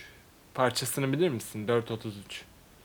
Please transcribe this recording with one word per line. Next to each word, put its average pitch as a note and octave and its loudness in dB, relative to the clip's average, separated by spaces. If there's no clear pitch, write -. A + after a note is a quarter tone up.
parçasını C3+ 2
bilir E3+ 4
misin? G#2+ -4
Dört A#2 2
otuz A2 -6
üç. - -12